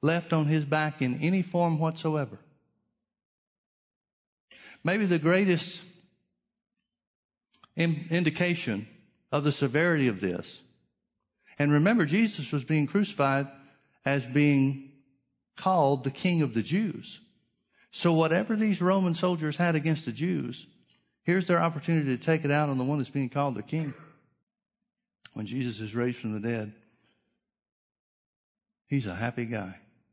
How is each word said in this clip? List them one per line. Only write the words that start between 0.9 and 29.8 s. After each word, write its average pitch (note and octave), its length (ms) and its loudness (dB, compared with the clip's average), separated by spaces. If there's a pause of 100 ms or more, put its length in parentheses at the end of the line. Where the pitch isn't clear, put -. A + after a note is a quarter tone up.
in B2+ 200 -2
any F3+ 200 2
form E3+ 380 0
whatsoever. D#3 580 -2 (2500)
Maybe G3+ 220 2
the F3 140 4
greatest F3 640 2 (1900)
in-, E3 340 0
indication E3 800 0 (440)
of C#3+ 120 0
the D3 80 2
severity C#3+ 560 2
of G2 140 -2
this, - 400 -6 (960)
and D3 140 2
remember, F3 340 4
Jesus F#3+ 460 0
was C#3+ 120 -2
being D3 240 2
crucified C#3 600 0 (580)
as C3+ 200 0
being C#3 680 2 (680)
called C#3+ 480 2
the C3+ 60 -2
King F3 300 0
of B2+ 120 0
the A2+ 100 0
Jews. - 560 -4 (720)
So F3 220 0
whatever E3 420 2
these G#3 260 0
Roman F#3 320 2
soldiers D#3+ 440 -2
had F3 180 2
against D#3 300 -2
the A#2+ 80 -6
Jews, A2 520 -4 (580)
here's F3+ 240 0
their E3+ 140 4
opportunity D#3 540 0
to A#2+ 80 -8
take D#3+ 220 0
it C#3+ 60 2
out D3 180 2
on C3+ 80 0
the B2+ 80 0
one D3 140 0
that's B2+ 100 -4
being C3+ 200 -2
called C#3+ 260 -2
the G#2 80 -8
king. D3+ 300 -4 (1400)
When A2 120 -8
Jesus A#2 360 -6
is G#2 120 -10
raised A#2+ 260 -2
from A2 120 -6
the G#2+ 80 -6
dead, G#2+ 340 -6 (2250)
he's C3+ 200 -2
a F2+ 80 -8
happy A#2 300 -6
guy. G#2 320 -8 (360)